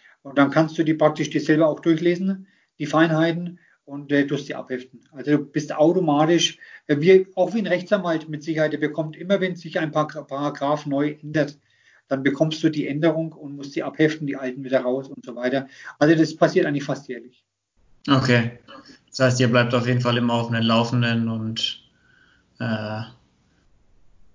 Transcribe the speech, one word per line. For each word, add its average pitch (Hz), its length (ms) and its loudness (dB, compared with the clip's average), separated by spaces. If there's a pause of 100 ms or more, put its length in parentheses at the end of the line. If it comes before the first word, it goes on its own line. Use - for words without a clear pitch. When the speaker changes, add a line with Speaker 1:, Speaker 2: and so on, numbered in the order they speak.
(220)
Speaker 1:
Und 139 160 -4
dann 139 120 4
kannst 156 280 2
du 165 60 0
die 156 100 2
praktisch 151 360 2
dir 147 100 -2
selber 156 280 4
auch 151 120 -2
durchlesen, 175 680 0 (320)
die 151 80 -6
Feinheiten, 165 720 0 (260)
und, 139 280 -14
äh, 143 140 4
tust 143 220 -6
die 143 60 -10
abheften. 127 460 -12 (120)
Also 139 200 -4
du 147 120 4
bist - 300 -6
automatisch, 160 840 2 (280)
äh, 151 140 2
wie, 190 340 6
auch 180 200 0
wie 233 40 -2
ein 196 80 -2
Rechtsanwalt 175 600 -2
mit 151 140 -10
Sicherheit, 156 300 0
der 147 60 -4
bekommt 151 380 -4
immer, 180 240 0
wenn 180 160 -2
sich 165 220 -8
ein 156 120 -2
Par-, 151 340 -4
Paragraph 147 600 -4
neu 147 340 -2
ändert, 151 380 -4 (500)
dann 135 140 -2
bekommst 151 400 0
du 165 60 2
die 151 180 -2
Änderung 156 460 -2
und 143 240 -16
musst 139 180 -14
die 160 80 -4
abheften, 151 440 -2
die 139 100 -4
alten 135 280 -8
wieder 127 180 0
raus 131 260 -4
und - 160 -18
so 120 100 -14
weiter. 127 320 -4 (320)
Also 156 160 6
das 156 220 2
passiert 165 300 2
eigentlich 143 180 -2
fast - 240 -8
jährlich. - 340 -16 (640)
Speaker 2:
Okay. 127 500 2 (500)
Das - 120 -10
heißt, 127 200 4
ihr 123 80 4
bleibt 120 260 2
auf 120 120 0
jeden 123 140 0
Fall 120 160 0
immer 120 180 0
auf 117 160 -2
dem 113 120 0
Laufenden 117 680 0
und, 113 540 -6 (800)
äh, 110 420 -4 (1300)